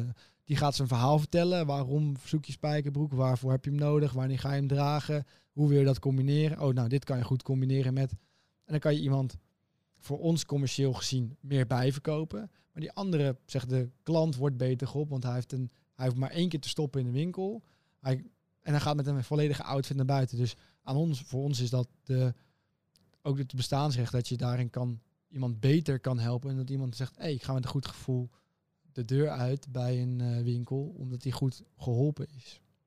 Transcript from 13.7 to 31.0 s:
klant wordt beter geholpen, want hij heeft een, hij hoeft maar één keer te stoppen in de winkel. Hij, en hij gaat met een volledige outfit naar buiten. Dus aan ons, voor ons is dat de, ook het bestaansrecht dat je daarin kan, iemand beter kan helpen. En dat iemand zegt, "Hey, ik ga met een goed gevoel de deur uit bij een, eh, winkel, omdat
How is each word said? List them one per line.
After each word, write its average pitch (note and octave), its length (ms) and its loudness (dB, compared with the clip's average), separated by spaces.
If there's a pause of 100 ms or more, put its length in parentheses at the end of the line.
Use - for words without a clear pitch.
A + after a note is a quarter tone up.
klant D#3+ 340 2
wordt C3+ 200 0
beter B2+ 300 0
geholpen, D3+ 260 -4
want B2+ 120 -4
hij B2 100 -2
heeft B2 180 -4
een, C3 180 -4 (240)
hij B2+ 120 -4
hoeft B2 120 0
maar C3 120 -2
één E3+ 180 0
keer D#3 120 -4
te - 80 -8
stoppen C#3+ 320 -2
in B2 60 0
de B2 60 -2
winkel. F#3 500 -4 (380)
Hij, C3 140 0 (460)
en D3+ 120 -4
hij D3 80 2
gaat D3+ 160 0
met C#3 100 -2
een C#3 180 0
volledige D3 380 0
outfit C#3 340 -2
naar C3 80 2
buiten. C3+ 320 2
Dus A#2+ 180 0 (280)
aan C3+ 140 -4
ons, D3+ 260 0
voor C3 200 -4
ons C#3 180 0
is B2 100 0
dat B2+ 180 0 (140)
de, B2+ 320 0 (880)
ook C#3 160 0
het C3+ 160 -6
bestaansrecht B2+ 580 0
dat B2 160 0
je B2 80 -2
daarin B2 340 -2
kan, B2 300 -4 (280)
iemand B2 320 -4
beter C#3 400 4
kan B2+ 180 0
helpen. A#2+ 320 -2
En C3 60 -4
dat C3 140 -4
iemand C3+ 260 -4
zegt, B2+ 200 -6
"Hey, D#3+ 180 -4
ik A#2+ 80 -6
ga C3+ 100 -4
met C3 120 0
een - 60 -4
goed C3+ 160 -2
gevoel B2 440 -4 (640)
de B2 120 -6
deur C3+ 260 2
uit C3 420 -2
bij B2 300 0
een, B2 180 -2
eh, A#2+ 220 0
winkel, B2 540 -2
omdat B2+ 260 -8